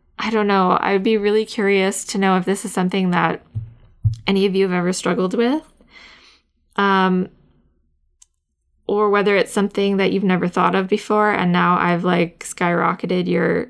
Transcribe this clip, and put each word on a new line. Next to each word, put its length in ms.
I 120
don't 160
know. 340
I'd 220
be 160
really 260
curious 640
to 100
know 220
if 80
this 180
is 80
something 380
that 320
any 200
of 80
you 100
have 80
ever 220
struggled 400
with. 280
Um, 520
or 240
whether 260
it's 160
something 460
that 120
you've 140
never 240
thought 260
of 140
before, 440
and 200
now 240
I've, 260
like, 360
skyrocketed 880
your 420